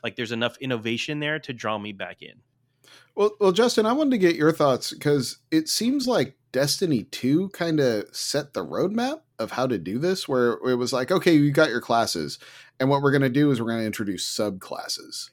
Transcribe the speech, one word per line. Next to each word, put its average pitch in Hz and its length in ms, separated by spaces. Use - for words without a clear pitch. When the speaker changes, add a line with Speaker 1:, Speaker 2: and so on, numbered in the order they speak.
Speaker 1:
like 117 120
there's 117 160
enough 117 260
innovation 120 600
there 151 200
to 143 140
draw 110 240
me 104 140
back 95 300
in. - 200
Speaker 2:
Well, 208 160
well, 190 120
Justin, 226 340
I 220 60
wanted 285 180
to 247 80
get 175 180
your 151 160
thoughts, 143 420
'cause 143 440
it 160 180
seems 254 380
like 208 300
Destiny 139 520
two 160 460
kinda 143 540
set - 400
the 95 100
roadmap 214 560
of 110 140
how 127 140
to 123 120
do 90 200
this, 180 300
where 123 240
it 127 100
was 120 160
like, 127 180
"Okay, 180 260
you 147 140
got 151 200
your 113 120
classes, 101 560
and 131 80
what 139 140
we're 139 100
gonna 139 160
do 143 220
is 123 100
we're 113 100
gonna 113 140
introduce 101 420
subclasses - 1080